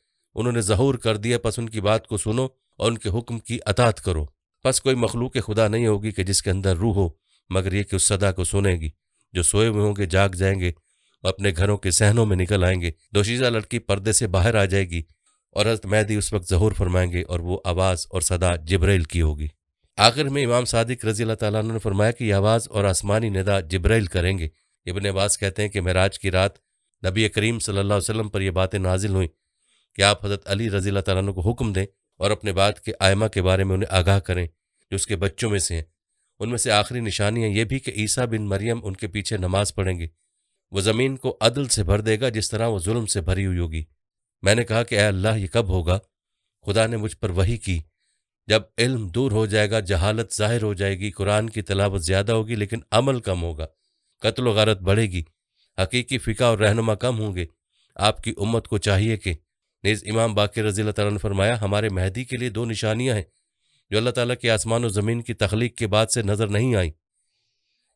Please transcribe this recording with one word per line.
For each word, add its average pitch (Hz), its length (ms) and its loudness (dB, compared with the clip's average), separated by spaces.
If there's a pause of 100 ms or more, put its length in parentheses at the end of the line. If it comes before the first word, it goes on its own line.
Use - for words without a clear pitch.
(360)
उन्होंने 117 280 0
ज़हूर 113 360 2
कर 110 200 0
दिया, 117 200 0
पस 117 200 -4
उनकी 113 220 -6
बात 107 260 2
को 107 120 -4
सुनो 123 360 -2 (240)
और 117 120 2
उनके 113 180 -6
हुक्म 117 300 -4
की 117 180 -8 (100)
अतात 110 320 2
करो। 78 280 -2 (380)
पस 131 140 2
कोई 131 180 2
मखलूक 123 420 -2
खुदा 107 280 2
नहीं 113 200 2
होगी 104 240 0
कि 95 120 -2
जिसके 95 260 0
अंदर 95 280 2
रूह 101 180 2
हो, 92 220 0 (320)
मगर 92 260 -2
ये 101 80 0
कि 98 120 -4
उस 90 120 2
सदा 98 240 2
को 90 140 -2
सुनेगी। 90 460 0 (420)
जो 90 120 0
सोए 107 220 4
हुए 104 140 0
होंगे 101 260 0
जाग 95 280 2
जाएंगे, 92 380 0 (500)
अपने 98 280 0
घरों 98 260 0
के 95 140 -2
सहनों 107 340 4
में 104 120 2
निकल 92 280 2
आएंगे। 90 280 0 (200)
दोशीज़ा 117 360 2
लड़की 113 320 -2
पर्दे 101 320 -2
से 117 160 2
बाहर 95 280 4
आ 101 80 4
जाएगी 90 380 -2 (520)
और 104 120 2
हज़रत 113 180 -2
मेहदी 104 320 2
उस 101 160 -2
वक्त 95 140 -2
ज़हूर 95 260 4
फरमाएंगे 90 500 0
और 87 180 -4
वो 87 140 -4 (120)
आवाज़ 92 440 0
और 92 100 -2
सदा 87 420 0
जिब्राइल 90 420 2
की 85 140 -4
होगी। 76 300 0 (480)
आखिर 123 320 4
में 139 120 -2
इमाम 123 260 2
सादिक 117 380 -2
रज़ी 110 180 0
अल्लाह 110 140 -2
ताला 107 220 0
अन्हु 113 140 -2
ने 113 60 -4
फरमाया 104 320 2
कि 120 140 -4
ये 107 80 2
आवाज़ 107 360 2
और 101 160 0
आसमानी 101 460 2
निदा 98 360 0
जिब्राइल 95 400 2
करेंगे। 87 420 -2 (360)
इब्न 98 240 -4
अब्बास 98 280 0
कहते 98 240 -2
हैं 104 100 -2
कि 101 100 -2
मेराज 90 360 0
की 98 140 -4
रात 92 280 2 (440)
नबी 101 260 2
करीम 110 300 0
सल्लल्लाहु 101 420 0
अलैहि 101 100 -4
वसल्लम 107 180 -2
पर 104 120 -4
ये 95 120 0
बातें 95 280 0
नाजिल 95 320 0
हुई 92 140 2
कि - 760 -12
आप 104 220 2
हज़रत 101 200 -4
अली 101 240 -2
रज़ी 98 200 -2
अल्लाह 98 140 -2
ताला 95 160 2
अन्हु 98 140 -2
को 92 100 -6
हुक्म 113 300 0
दें 95 120 0 (340)
और 101 120 2
अपने 104 220 -2
बाद 98 260 2
के - 220 -8
आयमा 98 280 4
के 98 120 -2
बारे 92 220 2
में 95 120 0
उन्हें 98 160 -2
आगाह 95 300 4
करें, 90 240 -4
जो - 500 -14
उसके 98 220 -4
बच्चों 98 320 -2
में 101 100 0
से 85 160 -4
हैं। 82 100 -6 (540)
उनमें 117 180 -4
से 120 140 -2
आखिरी 107 300 2
निशानियाँ 110 500 0
ये 107 140 0
भी 131 140 -4
कि - 180 -10
ईसा 110 300 0
बिन 110 200 -4
मरियम 104 340 -2
उनके 101 280 -8
पीछे 104 300 -6
नमाज 95 320 0
पढ़ेंगे। 90 380 -4 (640)
वो 95 100 -2
ज़मीन 117 360 2
को 127 120 -4
अदल 123 380 -2
से 110 160 0
भर 101 180 2
देगा, 110 280 0
जिस 107 220 -4
तरह 113 160 -2
वो 110 120 -2
जुल्म 110 280 -2
से 101 140 -2
भरी 92 220 0
हुई 92 140 -2
होगी। 80 280 -4 (580)
मैंने 110 200 4
कहा 117 200 0
कि 117 120 -4
"ए 104 60 4
अल्लाह, 104 340 2
ये 98 140 -4
कब 110 200 0
होगा?" 90 300 0 (640)
खुदा 107 220 2
ने 117 100 -4
मुझ 107 160 -6
पर 101 180 -4
वही 95 280 2
की, 87 220 -4 (640)
"जब 110 220 2 (100)
इल्म 117 320 0
दूर 120 220 0
हो 110 140 2
जाएगा, 104 360 2
जहालत 98 500 -2
जाहिर 110 280 0
हो 107 140 -2
जाएगी, 98 360 -4
कुरान 104 380 0
की 110 140 -8
तिलावत 98 380 0
ज़्यादा 95 320 0
होगी 113 220 -2
लेकिन 104 280 -4 (100)
अमल 127 280 2
कम 92 200 -2
होगा, 80 260 -6 (540)
कत्ल 113 220 0
व 117 120 4
गारत 107 260 4
बढ़ेगी, 92 440 0 (520)
हकीकी 123 420 -2
फ़िका 117 320 0
और 107 80 0
रहनुमा 107 380 2
कम 123 200 -2
होंगे, 95 300 -4 (500)
आपकी 107 360 0
उम्मत 113 340 -2
को 107 120 -2
चाहिए 104 380 2
कि।" 90 200 -4 (460)
नीज़ 104 220 -2
इमाम 110 300 0
बाक़िर 104 300 0
रज़ी 104 160 0
अल्लाह 107 120 -2
ताला 104 160 0
ने 104 100 -2
फरमाया, 101 380 0
"हमारे 104 340 0
मेहदी 95 340 -2
के 123 120 -8
लिए 123 140 -4
दो 113 140 -4
निशानियाँ 113 500 0
हैं 98 100 -2 (640)
जो 101 60 0
अल्लाह 120 160 0
ताला 123 220 0
के 120 140 -2
आसमान 113 340 2
और 117 80 0
ज़मीन 107 300 0
की 113 140 -8
तख्लीक 107 420 -2
के 113 100 -2
बाद 107 200 2
से 120 160 -2
नज़र 101 260 0
नहीं 113 260 2
आई। 87 180 0 (1040)